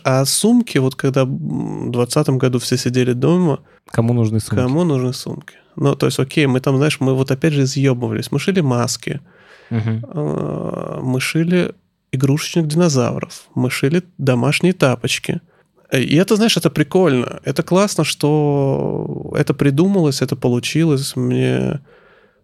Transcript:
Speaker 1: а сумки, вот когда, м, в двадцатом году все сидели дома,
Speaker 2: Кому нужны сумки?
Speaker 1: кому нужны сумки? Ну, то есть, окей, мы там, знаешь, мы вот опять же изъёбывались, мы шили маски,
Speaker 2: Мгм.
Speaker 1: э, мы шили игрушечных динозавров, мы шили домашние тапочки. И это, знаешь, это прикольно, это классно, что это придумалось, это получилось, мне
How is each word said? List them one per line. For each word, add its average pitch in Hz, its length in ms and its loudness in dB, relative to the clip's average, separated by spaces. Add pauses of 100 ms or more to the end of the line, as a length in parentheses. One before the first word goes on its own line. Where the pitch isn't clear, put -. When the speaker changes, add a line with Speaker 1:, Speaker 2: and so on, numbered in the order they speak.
Speaker 1:
а 135 200 2
сумки, 226 540 2
вот 131 160 0
когда, 139 280 0
м, 127 640 -6
в - 20 -4
двадцатом 131 480 0
году 127 200 2
все - 180 -2
сидели 127 360 0
дома, 151 460 2 (320)
Speaker 2:
Кому 117 220 -2
нужны 110 260 0
сумки? - 240 -4
Speaker 1:
кому 143 220 0
нужны 127 280 -2
сумки? - 420 -12 (220)
Ну, 139 180 0
то 135 120 0
есть, 131 120 -2
окей, 139 280 0
мы 127 140 2
там, 135 160 0
знаешь, 147 240 0
мы 131 140 2
вот 131 160 0
опять 151 220 0
же 139 100 2
изъёбывались, 127 680 -2
мы 143 80 -2
шили 190 220 0
маски, 123 580 -2 (520)
Speaker 2:
Мгм. 113 320 -2 (120)
Speaker 1:
э, - 880 -6
мы 127 180 0
шили 175 520 0 (400)
игрушечных 143 540 0
динозавров, 143 880 0
мы 123 160 0
шили 165 320 0 (160)
домашние 135 540 2
тапочки. 143 680 -2 (520)
И 135 240 2
это, 196 180 4
знаешь, 214 220 2
это 165 120 2
прикольно, 151 760 0
это 139 180 -2
классно, 185 400 0
что 143 1300 0
это 147 160 2
придумалось, 147 720 2
это 127 120 -2
получилось, 135 800 0
мне 127 640 0 (640)